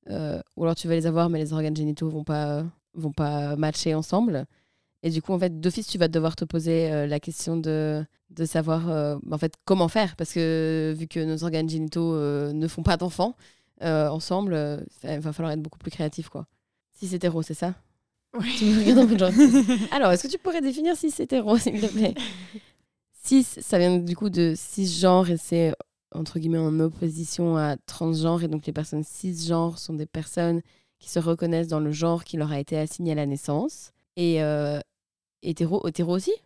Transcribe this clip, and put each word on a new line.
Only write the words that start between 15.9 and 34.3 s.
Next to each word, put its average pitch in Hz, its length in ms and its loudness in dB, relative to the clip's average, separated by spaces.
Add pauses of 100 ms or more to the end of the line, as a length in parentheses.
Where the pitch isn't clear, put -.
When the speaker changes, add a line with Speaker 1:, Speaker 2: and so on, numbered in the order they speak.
Speaker 1:
créatif, 156 380 -6
quoi. - 180 -12 (480)
Si 190 140 -10
c'est 185 80 -4
hétéro, 165 260 0
c'est 160 120 -6
ça ? 180 200 -4 (640)
Speaker 2:
Oui. 240 200 -2
Speaker 1:
Tu 220 60 2
me 214 160 6
regardes 220 180 8
en 247 80 10
mode 220 120 4
genre, 185 120 4
Speaker 2:
<laughs> 240 640 6
Speaker 1:
alors, 247 200 6
est-ce 175 120 2
que 277 80 -6
tu 359 60 -4
pourrais 339 220 -2
définir 302 360 0
si 311 140 -2
c'est - 140 -4
hétéro, 233 340 2
s'il 214 220 0
te 214 60 0
plaît ? 208 280 2 (1120)
Cis, 269 200 6
ça - 340 0
vient 180 200 6
du 175 160 0
coup 208 160 -2
de 170 260 4
cisgenre 180 720 2
et 170 60 2
c'est, 165 380 0 (400)
entre 160 240 -6
guillemets, 165 200 0
en 160 200 2
opposition 160 800 -2
à 147 200 0
transgenre. 165 680 -2
Et 165 40 -2
donc, 156 180 -6
les - 60 -6
personnes 156 300 -6
cisgenres 165 760 -4
sont - 160 -10
des 151 120 -6
personnes 170 540 -2 (400)
qui - 100 -18
se - 80 -2
reconnaissent 170 480 0
dans 156 140 -2
le 151 100 -2
genre 170 320 0
qui - 140 -10
leur 151 160 -2
a 143 80 -4
été 156 180 -4
assigné 156 340 -2
à 151 40 0
la 147 100 0
naissance. 147 640 -4 (260)
Et, 170 260 2